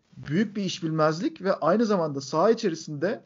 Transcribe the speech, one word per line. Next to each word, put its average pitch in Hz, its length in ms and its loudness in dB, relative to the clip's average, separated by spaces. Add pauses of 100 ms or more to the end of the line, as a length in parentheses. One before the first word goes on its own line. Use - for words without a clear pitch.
(180)
büyük 196 380 -2
bir 208 80 -4
işbilmezlik 160 760 0
ve 185 120 2
aynı 196 320 2
zamanda 160 360 0
saha 165 300 2
içerisinde 170 760 -2